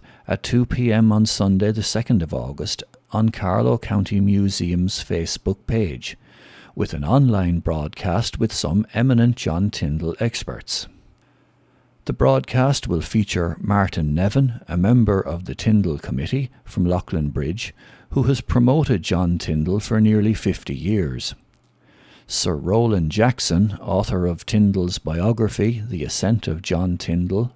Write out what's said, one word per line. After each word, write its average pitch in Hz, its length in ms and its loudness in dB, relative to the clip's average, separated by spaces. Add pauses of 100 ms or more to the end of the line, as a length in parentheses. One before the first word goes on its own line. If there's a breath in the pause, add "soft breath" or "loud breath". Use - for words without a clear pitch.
(300 loud breath)
at - 140 -4
two 123 220 2
P 120 280 0
M 110 180 6
on 107 140 4
Sunday 101 480 2
the 110 100 -2
second 110 380 0
of 76 120 -4
August 67 520 -8 (260)
on 110 200 2
Carlow 113 460 0
County 101 440 0
Museum's 98 800 0
Facebook 87 540 -4 (100)
page, 90 500 -4 (560 loud breath)
with - 200 -4
an 71 100 -4
online 95 560 4
broadcast 82 800 -4
with 117 140 -2
some - 400 0
eminent 120 420 4
John 92 340 -2
Tyndall 80 520 -4
experts. - 640 -6 (1200 soft breath)
The - 80 -4
broadcast 131 760 2
will 82 140 0
feature 90 580 0
Martin 92 560 0
Nevin, 117 540 0
a 82 80 -2
member 101 420 4
of 85 260 -6
the 69 100 -8
Tyndall 92 440 2
Committee 123 500 -4 (140)
from - 220 -2
Leighlinbridge, 85 880 -2 (380 loud breath)
who 135 120 0
has 131 160 0
promoted 123 640 2
John 87 340 2
Tyndall 82 440 0
for 110 180 0
nearly 107 340 4
fifty 90 400 -4
years. 73 600 -2 (920 soft breath)
Sir - 300 -2
Roland 90 560 2
Jackson, 101 680 2
author 92 440 0
of 87 200 -4
Tyndall's 98 520 2
biography, 107 880 -2
The 85 200 -6
Ascent - 420 0
of 80 140 -4
John 90 360 -2
Tyndall, 90 580 -2